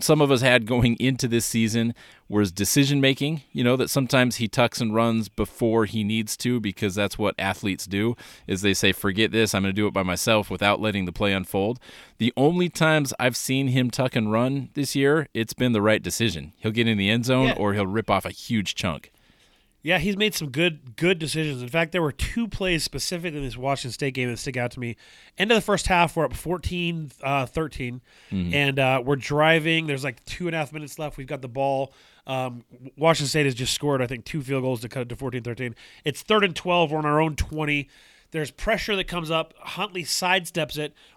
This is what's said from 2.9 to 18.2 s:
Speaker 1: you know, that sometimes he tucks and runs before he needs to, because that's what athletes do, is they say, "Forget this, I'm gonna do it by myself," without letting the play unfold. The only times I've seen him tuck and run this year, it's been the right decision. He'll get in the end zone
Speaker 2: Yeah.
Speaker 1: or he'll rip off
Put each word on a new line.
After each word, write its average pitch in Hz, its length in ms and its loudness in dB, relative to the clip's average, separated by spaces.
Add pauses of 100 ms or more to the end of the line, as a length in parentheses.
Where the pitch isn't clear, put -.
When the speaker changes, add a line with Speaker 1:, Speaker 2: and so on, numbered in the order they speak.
Speaker 1:
you 127 120 -2
know, 123 100 4
that 131 160 0
sometimes 127 460 2
he 117 100 -2
tucks - 340 2
and 110 140 -2
runs 113 340 2
before 110 580 0
he 107 180 -2
needs 110 320 -2
to, 123 240 0
because 104 340 -2
that's 101 240 -2
what 104 180 0
athletes 95 500 -2
do, 104 280 0 (320)
is 95 160 -2
they 101 120 4
say, 98 180 2
"Forget 101 400 0
this, 110 220 2
I'm 98 80 2
gonna 98 100 0
do 104 160 0
it - 60 -4
by 98 100 0
myself," 98 460 0
without 101 300 2
letting 101 240 -2
the 87 80 -4
play 101 200 -2
unfold. 98 480 -2 (380)
The 113 180 2
only 175 320 2
times 156 500 0
I've 123 180 0
seen 135 320 0
him 127 220 2
tuck 131 240 -2
and 107 160 0
run 127 440 0
this 143 200 -4
year, 139 400 2
it's 110 200 -4
been 127 180 2
the 104 100 2
right 107 200 4
decision. 85 560 -2
He'll 110 120 -4
get 113 160 2
in 110 120 2
the 98 120 2
end 117 140 2
zone 131 240 4
Speaker 2:
Yeah. 127 60 2
Speaker 1:
or 101 200 0
he'll 101 120 0
rip 104 240 -2
off 95 140 2